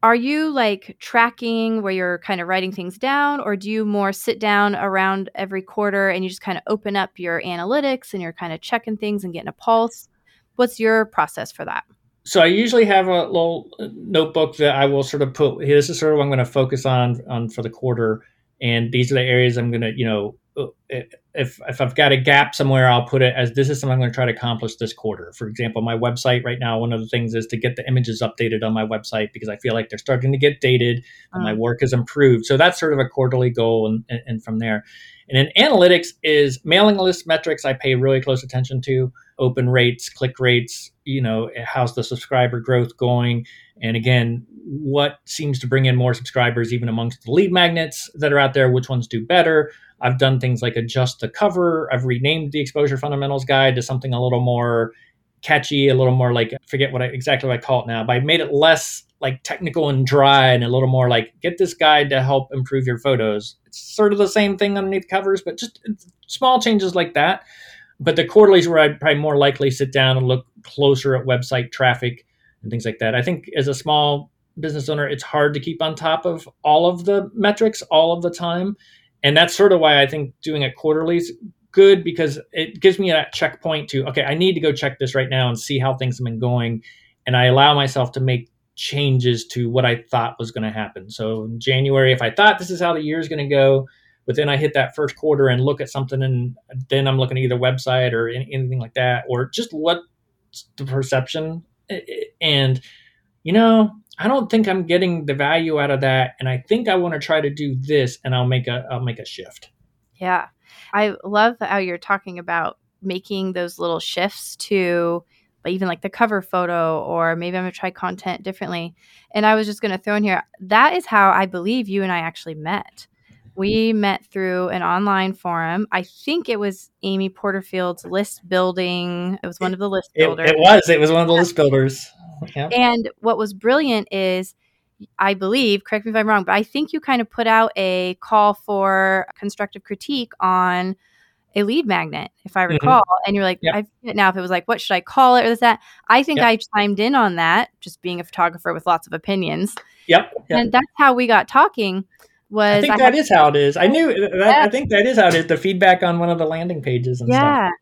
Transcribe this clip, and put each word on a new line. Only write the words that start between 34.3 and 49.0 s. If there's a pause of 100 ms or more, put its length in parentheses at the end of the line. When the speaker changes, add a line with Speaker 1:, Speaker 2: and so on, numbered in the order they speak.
Speaker 2:
from
there, (440)
and
then
analytics (140)
is
mailing
list
metrics
I
pay
really
close
attention
to, (260)
open
rates,
click
rates, (120)
you
know, (140)
how's
the
subscriber
growth
going? (380)
And
again, (180)
what
seems
to
bring
in
more
subscribers,
even
amongst
the
lead
magnets
that
are
out
there,
which
ones